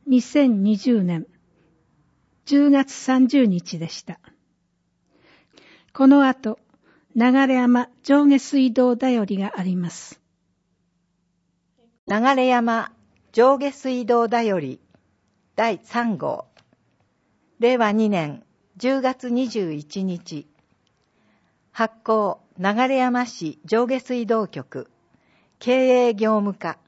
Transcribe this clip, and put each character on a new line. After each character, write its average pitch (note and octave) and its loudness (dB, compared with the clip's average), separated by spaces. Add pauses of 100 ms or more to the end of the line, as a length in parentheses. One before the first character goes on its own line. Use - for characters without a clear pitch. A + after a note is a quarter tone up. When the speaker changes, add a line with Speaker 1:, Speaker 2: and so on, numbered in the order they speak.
Speaker 1:
二 B3+ 4
千 B3+ 2
二 G#3 2
十 A3 0
年 F3 -4 (1200)
十 C#4+ 4
月 C4+ 2
三 C4 2
十 C4+ 2
日 F3+ -2
で E3 -10
し - -16
た。 - -16 (1700)
こ C4+ 2
の C#4 8
後、 A3 -4 (560)
流 A#3+ 4 (160)
山 B3 2 (120)
上 C#4+ 4
下 C#4+ 6
水 C4 0
道 B3 2
だ B3+ -2
よ A3+ -2
り G3 -4
が G3 -6
あ F#3+ -6
り F3+ -2
ま F3 -6
す。 - -20 (1900)
Speaker 2:
流 B3+ 2
山 A#3 -2 (400)
上 B3+ 4
下 C#4 -4
水 B3+ -6
道 A#3 2
だ A#3 -2
よ G3+ -2
り C3+ -10 (760)
第 A3 -2
三 A#3 -4
号。 C#3 -8 (1120)
令 A#3+ 2
和 A3 0
二 A3 0
年 D#3 -4 (360)
十 C4 -2
月 B3+ -6
二 B3 -2
十 G3+ -6
一 D3 -10
日。 E3+ -10 (1200)
発 A3+ -4
行 G#3+ -2 (220)
流 A#3 -2
山 B3 -2
市 E3+ -12
上 A3+ 0
下 B3+ -4
水 B3 -6
道 A3 -2
局、 - -14 (680)
経 B3+ 2
営 A#3 -2
業 G#3+ 0
務 G3+ -4
課、 F3 -10 (120)